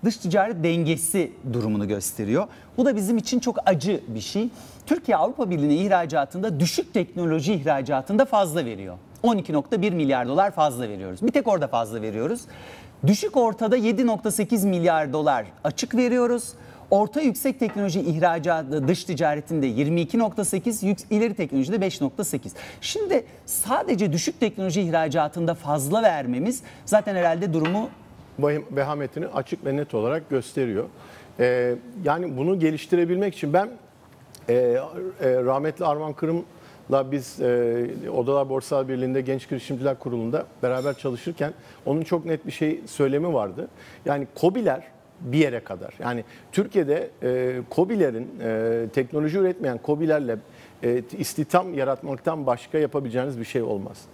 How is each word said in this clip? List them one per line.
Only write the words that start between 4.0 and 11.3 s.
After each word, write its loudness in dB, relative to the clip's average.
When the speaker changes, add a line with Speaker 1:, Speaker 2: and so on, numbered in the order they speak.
Speaker 1:
bir -6
şey. -4
Türkiye 2
Avrupa 0
Birliği'ne 2
ihracatında, 0
düşük 0
teknoloji 0
ihracatında 2
fazla 2
veriyor. -8
On 4
iki -4
nokta 0
bir 2
milyar 2
dolar 2
fazla 0
veriyoruz. -8
Bir 2